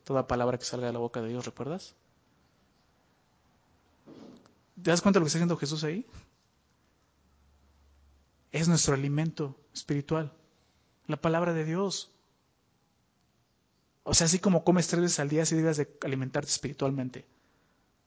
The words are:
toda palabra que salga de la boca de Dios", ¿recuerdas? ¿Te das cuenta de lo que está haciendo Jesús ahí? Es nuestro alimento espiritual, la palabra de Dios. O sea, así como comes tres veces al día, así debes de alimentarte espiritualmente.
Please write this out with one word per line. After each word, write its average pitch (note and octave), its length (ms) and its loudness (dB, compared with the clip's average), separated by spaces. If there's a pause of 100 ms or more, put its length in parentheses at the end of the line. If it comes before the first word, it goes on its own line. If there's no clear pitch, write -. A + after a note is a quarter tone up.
toda C3 240 0
palabra B2 320 0
que - 60 -12
salga B2 240 -4
de A#2 40 -2
la A#2+ 60 -4
boca A#2 220 -4
de A2+ 80 -4
Dios", A#2+ 160 -6
¿recuerdas? C3+ 500 -10 (3000)
¿Te E3+ 80 2
das E3+ 120 4
cuenta G3 160 6
de - 20 8
lo D#3+ 60 4
que - 20 0
está D#3+ 100 0
haciendo E3+ 180 2
Jesús D#3 280 -4
ahí? E3+ 200 -4 (2500)
Es D#3+ 160 -2
nuestro D#3 280 4
alimento C#3+ 640 -2 (160)
espiritual, D3+ 640 -4 (720)
la D3+ 100 -4
palabra E3+ 360 0
de D#3+ 120 -2
Dios. F3 460 -4 (1900)
O - 120 -2
sea, E3+ 100 4
así F3 160 2
como F3+ 240 4
comes F3 240 4
tres F3 140 0
veces F3 180 0
al C#3+ 80 -2
día, D#3 160 2
así D#3+ 100 0
debes D#3+ 220 2
de D3 260 -4
alimentarte C3+ 480 -4
espiritualmente. C3+ 760 -4 (840)